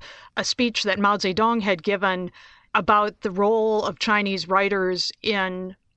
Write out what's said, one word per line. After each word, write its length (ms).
a 80
speech 380
that 160
Mao 180
Zedong 460
had 220
given 480
about 480
the 80
role 540
of 160
Chinese 480
writers 640
in 540